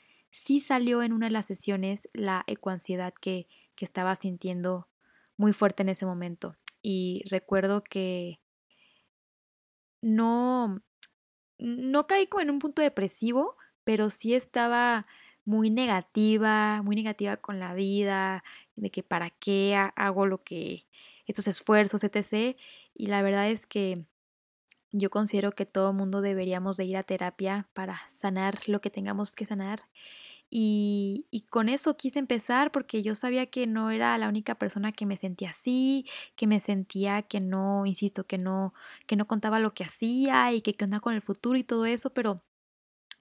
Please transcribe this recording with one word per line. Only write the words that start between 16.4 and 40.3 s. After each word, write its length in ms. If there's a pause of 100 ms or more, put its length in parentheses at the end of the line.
muy 120
negativa 440
con 200
la 160
vida, 720 (320)
de 140
que 120
para 280
qué 440
ha-, 220
hago 300
lo 180
que, 420 (400)
estos 200
esfuerzos, 580
etcétera. 520 (380)
Y 120
la 160
verdad 280
es 160
que 380 (880)
yo 180
considero 420
que 140
todo 260
mundo 280
deberíamos 560
de 80
ir 120
a 60
terapia 720
para 340
sanar 580
lo 140
que 100
tengamos 440
que 120
sanar. 340 (720)
Y, 800
y 120
con 260
eso 300
quise 200
empezar 540
porque 300
yo 120
sabía 320
que 200
no 240
era 260
la 140
única 240
persona 380
que 120
me 140
sentía 320
así, 560 (300)
que 100
me 120
sentía 640
que 200
no, 440
insisto, 420
que 120
no, 340 (340)
que 100
no 100
contaba 320
lo 160
que 100
hacía 680